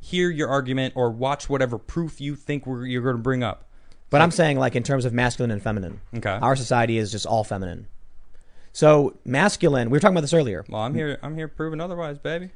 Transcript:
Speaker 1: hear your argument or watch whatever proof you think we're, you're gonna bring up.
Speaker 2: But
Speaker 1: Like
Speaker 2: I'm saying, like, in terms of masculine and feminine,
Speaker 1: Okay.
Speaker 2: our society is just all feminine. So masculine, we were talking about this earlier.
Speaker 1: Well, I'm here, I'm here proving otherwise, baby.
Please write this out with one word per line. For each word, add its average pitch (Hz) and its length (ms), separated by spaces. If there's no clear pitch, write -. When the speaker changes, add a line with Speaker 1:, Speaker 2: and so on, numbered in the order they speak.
Speaker 1:
hear 180 300
your 147 180
argument 131 480
or 123 140
watch 131 380
whatever 131 300
proof 165 420
you 143 160
think 147 300
we're, 127 200
you're 123 160
gonna 123 160
bring 127 240
up. - 240
Speaker 2:
But 143 80
Speaker 1:
Like 160 60
Speaker 2:
I'm 170 80
saying, 151 260
like, 127 160
in 120 80
terms 131 220
of 120 80
masculine 120 400
and 101 100
feminine, 101 380
Speaker 1:
Okay. 107 120
Speaker 2:
our 131 140
society 117 420
is 107 140
just 104 140
all 110 180
feminine. 92 420
So 151 520
masculine, 139 640
we 139 60
were 147 40
talking 180 140
about 170 60
this 143 140
earlier. 107 340
Speaker 1:
Well, 107 140
I'm 135 120
here, 151 280
I'm 156 140
here 156 120
proving 156 320
otherwise, 170 380
baby. 175 380